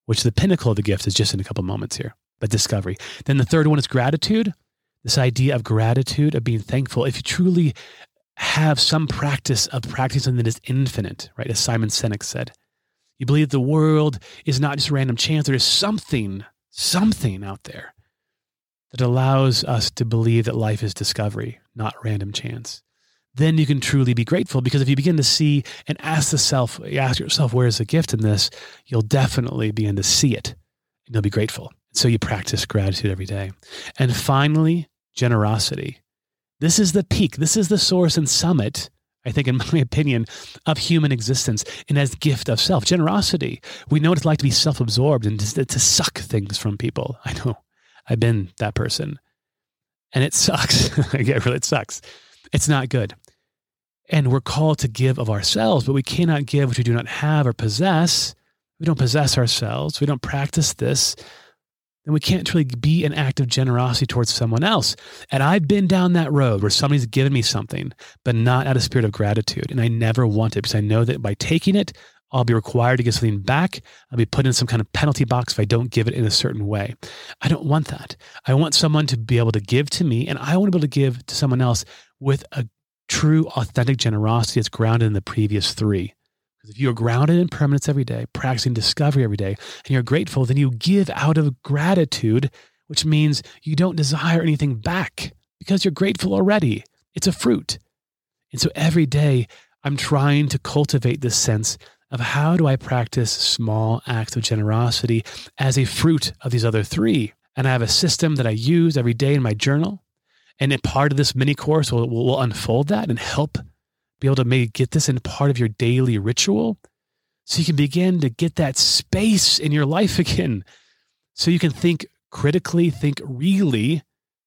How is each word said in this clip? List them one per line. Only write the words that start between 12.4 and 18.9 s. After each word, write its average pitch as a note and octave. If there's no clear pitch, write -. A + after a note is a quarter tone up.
you C3
believe D3
the C#3
world D3+
is C3+
not C#3+
just D3
random C3+
chance, D#3
there C3+
is B2
something, A#2
something C#3+
out G2
there -